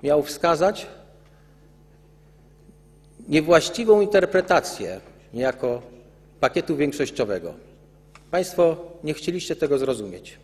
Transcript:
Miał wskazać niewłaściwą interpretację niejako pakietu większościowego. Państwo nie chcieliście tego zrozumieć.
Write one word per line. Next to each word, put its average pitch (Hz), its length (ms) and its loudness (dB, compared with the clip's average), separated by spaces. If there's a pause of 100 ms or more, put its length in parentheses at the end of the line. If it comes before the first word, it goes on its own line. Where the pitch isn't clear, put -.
Miał 147 200 2
wskazać 170 640 0 (2500)
niewłaściwą 165 720 4
interpretację 180 1000 0 (340)
niejako 123 480 -4 (580)
pakietu 156 360 0
większościowego. 113 800 -4 (760)
Państwo 175 460 2 (280)
nie 151 100 -4
chcieliście 170 420 -6
tego 143 220 0
zrozumieć. 110 640 -6